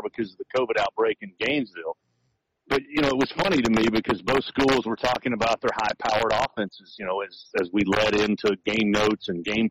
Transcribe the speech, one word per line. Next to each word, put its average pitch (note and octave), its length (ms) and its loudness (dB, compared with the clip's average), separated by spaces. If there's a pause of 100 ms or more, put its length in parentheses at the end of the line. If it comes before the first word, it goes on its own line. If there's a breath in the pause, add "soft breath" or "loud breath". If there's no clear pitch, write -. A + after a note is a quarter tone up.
because G#2 280 -6
of - 60 -18
the G2 60 -10 (120)
covid A2+ 220 2
outbreak G#2 440 0
in F#2+ 180 -14
Gainesville. A2 560 -4 (760)
But, C#3 120 0
you D3 180 -4
know, C#3+ 80 2
it C3 80 0
was C3+ 160 2
funny E3+ 300 2
to A2+ 80 2
me A2+ 200 4
because A2 300 0
both B2+ 240 0
schools C3+ 400 2
were A2 120 -4
talking B2+ 360 -2
about A2+ 300 0
their A#2 120 0
high-powered A2 600 -2
offenses, G#2+ 640 -4
you G2+ 80 -10
know, G2 160 -2
as, - 240 -12 (120)
as F2+ 140 -2
we G#2 120 2
led G#2 300 2
into G#2 520 0
game G#2+ 240 0
notes G#2 400 2
and E2+ 120 -4
game G#2+ 280 0